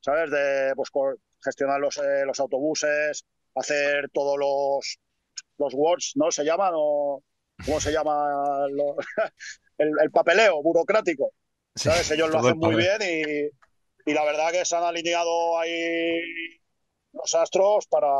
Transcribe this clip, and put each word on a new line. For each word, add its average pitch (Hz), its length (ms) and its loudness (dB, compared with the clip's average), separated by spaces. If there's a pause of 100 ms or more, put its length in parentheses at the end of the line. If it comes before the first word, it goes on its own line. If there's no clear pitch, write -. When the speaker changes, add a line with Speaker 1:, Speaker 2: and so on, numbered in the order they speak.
Speaker 1:
¿sabes? 151 300 -2
De, 139 460 0
pues, 135 140 -6
co-, 135 240 -2 (300)
gestionar 139 360 -2
los, 143 180 -4
eh, 139 280 0
los 135 140 -4
autobuses, 147 840 -2 (300)
hacer 143 580 -2
todos 143 260 0
los, 139 600 -2 (600)
los 127 160 -2
works, 156 420 0
¿no? 156 160 2
¿Se 151 120 -2
llaman? 175 320 0
¿O 147 460 -2 (420)
cómo 147 160 -2
se 147 120 -2
llama? 143 800 0
Lo, 143 280 -2
<laughs> 196 340 -4 (460)
el, 151 120 2 (120)
el 156 80 2
papeleo 170 520 4
burocrático, 165 680 2 (420)
Speaker 2:
Sí, - 160 0
Speaker 1:
¿sabes? 165 200 2
Ellos 156 200 2
lo 160 80 2
Speaker 2:
todo 160 120 4
el 160 60 2
Speaker 1:
hacen - 20 -8
muy 160 160 4
Speaker 2:
papel. - 20 2
Speaker 1:
bien 190 260 2
y, 151 1080 -6
y 147 40 0
la 151 100 2
verdad 151 280 0
que 175 120 0
se 170 120 -2
han 170 80 0
alineado 170 720 0
ahí 165 140 -2 (1400)
los - 220 -6
astros 185 540 2
para 147 320 2